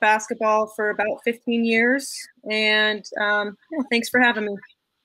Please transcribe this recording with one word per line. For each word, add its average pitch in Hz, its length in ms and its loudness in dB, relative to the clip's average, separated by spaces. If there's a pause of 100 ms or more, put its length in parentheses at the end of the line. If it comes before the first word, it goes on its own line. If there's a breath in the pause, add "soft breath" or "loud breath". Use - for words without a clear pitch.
basketball 214 680 2
for 214 200 -4
about 208 340 -4
fifteen 233 400 -2
years. 233 540 0 (340)
And, 214 540 2 (160)
um, 208 380 -2 (120)
yeah, 320 200 -4
thanks 233 180 0
for 247 120 2
having 220 260 2
me. 202 100 -6 (480)